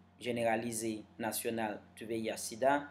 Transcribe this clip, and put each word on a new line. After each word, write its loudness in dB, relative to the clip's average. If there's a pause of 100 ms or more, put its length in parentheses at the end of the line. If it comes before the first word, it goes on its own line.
(180)
généralisée 0 (140)
nationale -2 (120)
du -12
V -2
I -2
H -4
sida. 2